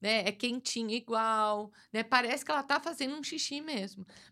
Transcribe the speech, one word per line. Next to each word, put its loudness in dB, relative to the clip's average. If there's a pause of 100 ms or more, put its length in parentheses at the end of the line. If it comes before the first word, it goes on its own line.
né? 2
É 2
quentinha -2
igual, 2 (220)
né? 2
Parece 2
que -2
ela 2
tá 2
fazendo -4
um -8
xixi -4
mesmo. -6 (260)